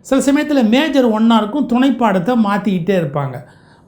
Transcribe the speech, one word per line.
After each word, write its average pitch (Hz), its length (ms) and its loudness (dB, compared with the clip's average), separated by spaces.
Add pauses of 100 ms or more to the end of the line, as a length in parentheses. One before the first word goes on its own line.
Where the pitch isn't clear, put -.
சில 269 320 0
சமயத்துல 285 360 0
மேஜர் 277 360 2
ஒண்ணா 226 320 2
இருக்கும், 220 300 0
துணைப்பாடத்தை 233 760 0
மாத்திக்கிட்டே 196 520 -2
இருப்பாங்க. 143 460 -4 (460)